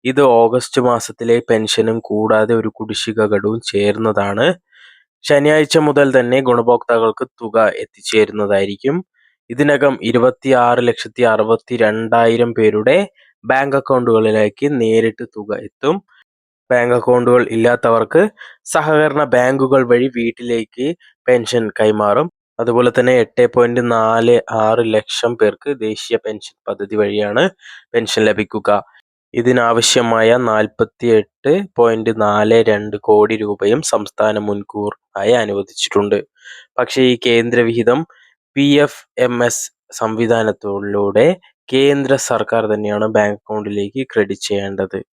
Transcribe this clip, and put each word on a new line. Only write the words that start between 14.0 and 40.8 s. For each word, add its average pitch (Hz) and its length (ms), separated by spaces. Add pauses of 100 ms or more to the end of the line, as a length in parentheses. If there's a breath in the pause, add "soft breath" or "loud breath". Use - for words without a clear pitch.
നേരിട്ട് 113 520
തുക 104 340
എത്തും. 139 380 (720 soft breath)
ബാങ്ക് 123 260
അക്കൗണ്ടുകൾ 123 520
ഇല്ലാത്തവർക്ക് 113 720 (460 loud breath)
സഹകരണ 151 580
ബാങ്കുകൾ 131 580
വഴി 123 300
വീട്ടിലേക്ക് 120 720 (380 soft breath)
പെൻഷൻ 120 380 (100)
കൈമാറും. 107 540 (320)
അതുപോലെ 120 320
തന്നെ 127 240
എട്ട് 120 320
പോയിന്റ് 120 400
നാല് 117 480 (200)
ആറ് 113 320
ലക്ഷം 110 480
പേർക്ക് 107 340 (100)
ദേശീയ 110 380
പെൻഷൻ - 460
പദ്ധതി 101 320
വഴിയാണ് 104 480 (460 loud breath)
പെൻഷൻ 113 340
ലഭിക്കുക. 107 460 (640 soft breath)
ഇതിനാവശ്യമായ 117 960 (120)
നാൽപത്തിയെട്ട് 110 1120 (200)
പോയിന്റ് 113 460
നാല് 107 440
രണ്ട് 104 380
കോടി 107 340
രൂപയും 107 480
സംസ്ഥാനം 107 600
മുൻകൂർ 104 480 (240)
ആയി 104 160
അനുവദിച്ചിട്ടുണ്ട്. 104 840 (540 loud breath)
പക്ഷേ 127 300
ഈ 127 160
കേന്ദ്രവിഹിതം 117 840 (540 soft breath)
പി 143 120 (120)
എഫ് - 240 (140)
എം 120 260
എസ് - 240 (280)
സംവിധാനത്തിലൂടെ 107 1300 (420 soft breath)